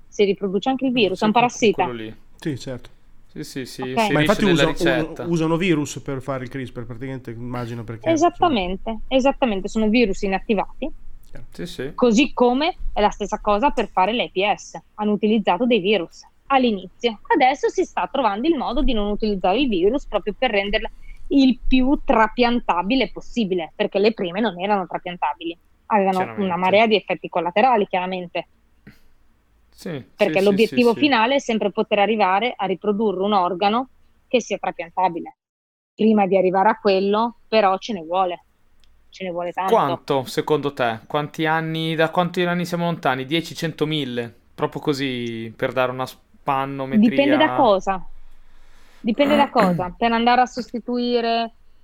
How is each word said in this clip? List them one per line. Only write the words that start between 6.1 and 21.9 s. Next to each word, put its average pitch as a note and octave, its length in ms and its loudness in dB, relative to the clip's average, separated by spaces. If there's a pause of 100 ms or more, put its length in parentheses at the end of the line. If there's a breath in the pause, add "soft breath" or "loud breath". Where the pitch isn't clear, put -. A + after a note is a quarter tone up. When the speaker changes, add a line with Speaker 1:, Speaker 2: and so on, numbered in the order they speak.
Speaker 3:
fare C3+ 220 -6
il A#2+ 80 -12
crisper, B2+ 340 -10
praticamente, B2+ 460 -12
immagino, A#2+ 540 -8
perché, A2+ 260 -6
Speaker 1:
Esattamente, C#4 800 0
Speaker 3:
insomma. A3 160 -8
Speaker 1:
esattamente, A#3+ 640 0
sono A3 200 0
virus A3 340 2
inattivati. G3 680 -2 (400)
Speaker 3:
Chiaro. - 220 -12
Speaker 2:
Sì, F3 140 -10
sì. C#3+ 280 -10
Speaker 1:
Così A#3+ 380 4
come C4 440 2 (160)
è G#3+ 80 -2
la G#3 100 4
stessa G#3 300 -6
cosa G#3+ 300 2
per A3 180 -2
fare F#3+ 240 2
l'A G#3+ 140 -2
P F#3+ 300 0
S. - 200 -16 (180)
Hanno G#3+ 180 -2
utilizzato G#3 520 2
dei A#3+ 140 4
virus F3+ 440 -2 (240)
all'inizio. A#3 720 0 (120)
Adesso C#4+ 360 4
si F#4 160 0
sta F#3 260 -4
trovando A#3 380 0
il E4 80 4
modo A#3 260 -2
di C4 120 4
non G#3 180 0
utilizzare G3+ 480 0
il C#4+ 80 2
virus G#3 380 0
proprio - 300 -4
per B3+ 140 0
renderla G#3 400 -2 (380 soft breath)
il C4+ 380 4
più C4 380 4